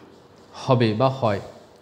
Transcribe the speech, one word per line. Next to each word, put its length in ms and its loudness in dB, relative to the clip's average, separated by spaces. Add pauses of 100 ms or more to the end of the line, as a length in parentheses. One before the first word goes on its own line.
(640)
হবে 260 4 (100)
বা 100 4 (100)
হয়। 220 0 (400)